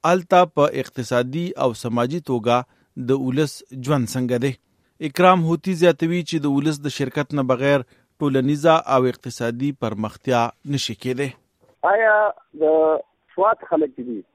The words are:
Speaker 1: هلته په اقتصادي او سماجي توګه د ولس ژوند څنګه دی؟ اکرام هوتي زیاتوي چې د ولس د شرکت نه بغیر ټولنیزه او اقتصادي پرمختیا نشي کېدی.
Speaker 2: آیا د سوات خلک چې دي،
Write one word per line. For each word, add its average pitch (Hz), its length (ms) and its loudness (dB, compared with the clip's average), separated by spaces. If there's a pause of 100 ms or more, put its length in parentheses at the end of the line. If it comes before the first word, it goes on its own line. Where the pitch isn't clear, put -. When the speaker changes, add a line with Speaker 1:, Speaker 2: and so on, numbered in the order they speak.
Speaker 1:
هلته 180 500 4
په 143 260 2
اقتصادي 127 600 -4 (220)
او 131 40 0 (140)
سماجي 123 380 -2 (100)
توګه 120 260 2 (540)
د 135 160 2
ولس 139 260 -2 (220)
ژوند 131 400 -2
څنګه 127 300 -2
دی؟ 135 80 -2 (560)
اکرام 180 420 4
هوتي 175 320 -2
زیاتوي 170 400 2
چې 151 240 -4
د 139 100 0
ولس 147 300 -2
د 135 100 -6
شرکت 143 440 -4
نه 131 100 -2
بغیر 135 340 2 (360)
ټولنیزه 143 540 2 (200)
او 127 160 4
اقتصادي 120 580 -6 (140)
پرمختیا 110 580 -2 (340)
نشي 117 280 -6
کېدی. 127 260 -4 (600)
Speaker 2:
آیا 214 260 2 (460)
د 156 100 4 (640)
سوات 208 340 0
خلک 156 240 0
چې 127 160 -12
دي، 107 120 -10 (140)